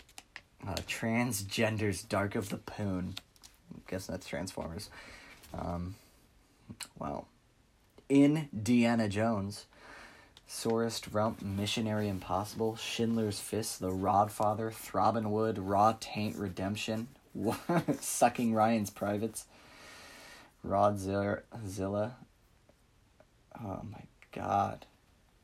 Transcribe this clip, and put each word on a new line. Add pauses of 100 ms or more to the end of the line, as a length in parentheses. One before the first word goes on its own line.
(680)
uh, (120)
Transgenders,
Dark
of
the
Poon, (580)
I'm
guessing
that's
Transformers, (640)
um, (1040)
wow, (840)
Indiana
Jones, (840)
Sorest
Rump,
Missionary
Impossible,
Schindler's
Fist,
The
Rodfather,
Throbbing
Wood,
Raw
Taint
Redemption, (260)
<laughs> (500)
Sucking
Ryan's
Privates, (1200)
Rodzilla, (1500)
oh (100)
my (280)
god, (580)